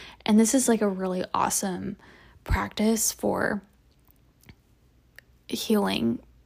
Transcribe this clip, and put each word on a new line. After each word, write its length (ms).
And 120
this 160
is, 140
like, 140
a 60
really 440
awesome 640
practice 680
for 500
healing 720